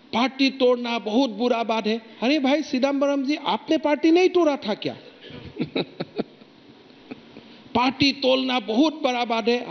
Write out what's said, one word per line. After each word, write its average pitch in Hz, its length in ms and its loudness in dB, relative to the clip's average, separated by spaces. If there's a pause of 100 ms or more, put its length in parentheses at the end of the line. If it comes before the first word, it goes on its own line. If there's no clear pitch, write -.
(140)
पार्टी 262 380 0
तोड़ना 247 480 0
बहुत 220 320 0
बुरा 233 320 -2
बात 220 240 -2
है। 220 140 -2 (220)
अरे 277 160 2
भाई 277 240 2
चिदंबरम 277 640 0
जी, 294 120 -2
आपने 302 420 0
पार्टी 302 320 2
नहीं 359 180 6
तोड़ा 330 280 2
था 208 180 -6
क्या? 135 220 -6 (680)
<laughs> - 140 -6 (2000)
पार्टी 262 380 2
तोड़ना 262 480 0
बहुत 285 420 2
बड़ा 247 220 0
बात 226 240 0
है। 240 220 0